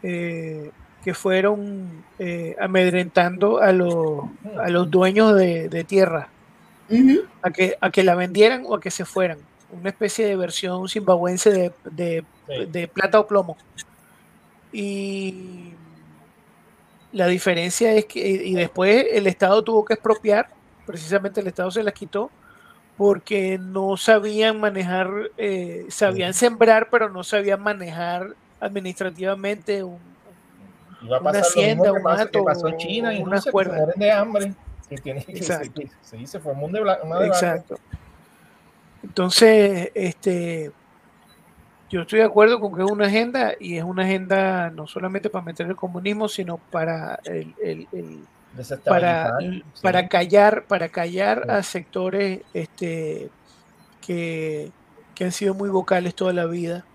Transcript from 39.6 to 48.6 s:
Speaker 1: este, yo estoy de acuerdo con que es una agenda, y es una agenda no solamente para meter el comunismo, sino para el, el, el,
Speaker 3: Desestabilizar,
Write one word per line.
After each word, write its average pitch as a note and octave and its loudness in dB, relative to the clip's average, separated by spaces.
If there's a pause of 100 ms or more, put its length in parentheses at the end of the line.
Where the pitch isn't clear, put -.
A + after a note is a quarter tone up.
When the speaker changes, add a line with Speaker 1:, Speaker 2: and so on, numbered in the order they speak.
Speaker 1:
este, E3+ -4 (1160)
yo F3+ -4
estoy G#3 0
de A3+ 6
acuerdo G#3+ 6
con G3+ -6
que F#3 -2
es G3+ 2
una G#3 0
agenda, A#3+ 0
y F3 -8
es D#3+ -4
una F#3 -4
agenda F#3+ 0
no D#3+ -14
solamente F#3 -6
para F3+ -8
meter E3+ -10
el F#3 -6
comunismo, F#3+ -6
sino F3 -8
para D#3+ -6
el, D#3+ -10
el, E2 -8
el, D#2+ -12 (340)
Speaker 3:
Desestabilizar, E3 0